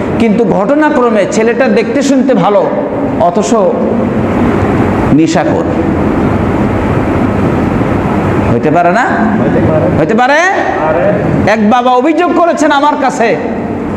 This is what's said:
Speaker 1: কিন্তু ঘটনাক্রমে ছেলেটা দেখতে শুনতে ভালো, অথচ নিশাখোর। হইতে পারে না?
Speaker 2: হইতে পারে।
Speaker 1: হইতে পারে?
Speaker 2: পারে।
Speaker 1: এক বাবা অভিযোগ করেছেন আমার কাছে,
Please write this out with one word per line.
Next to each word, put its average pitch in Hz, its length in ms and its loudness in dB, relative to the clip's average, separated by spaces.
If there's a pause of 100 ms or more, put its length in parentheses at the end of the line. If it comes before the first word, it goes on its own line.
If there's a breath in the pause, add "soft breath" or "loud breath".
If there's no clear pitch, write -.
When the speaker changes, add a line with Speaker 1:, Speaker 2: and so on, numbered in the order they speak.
(200)
Speaker 1:
কিন্তু 226 260 2
ঘটনাক্রমে 240 840 0
ছেলেটা 233 360 0
দেখতে 226 340 0
শুনতে 269 320 2
ভালো, 190 360 2 (520)
অথচ 175 340 0 (1600)
নিশাখোর। 120 500 0 (3000)
হইতে 131 180 0
পারে 175 200 2
না? 220 100 0
Speaker 2:
হইতে - 680 0
পারে। - 280 0
Speaker 1:
হইতে - 140 0
পারে? 247 200 2
Speaker 2:
পারে। 320 1160 0
Speaker 1:
এক 214 180 2
বাবা 247 220 2
অভিযোগ 302 440 0
করেছেন 320 360 2
আমার 285 300 2
কাছে, 233 340 0 (600)